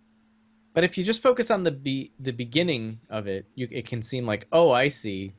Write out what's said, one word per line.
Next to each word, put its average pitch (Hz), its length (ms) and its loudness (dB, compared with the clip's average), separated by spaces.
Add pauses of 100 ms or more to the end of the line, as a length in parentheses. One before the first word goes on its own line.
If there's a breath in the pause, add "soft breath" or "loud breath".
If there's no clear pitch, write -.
(720)
But 165 100 4
if 180 140 0
you 185 60 -2
just 220 180 0
focus 247 300 2
on 196 120 2
the 165 80 2
be-, 135 480 -6
the 131 140 -6
beginning 117 680 -2 (100)
of 107 180 -6
it, 95 260 -4
you, 127 160 -6
it 123 160 -8
can 117 160 -6
seem 123 240 -6
like, 107 260 -2
"Oh, 165 200 6
I 123 180 4
see. 98 500 -6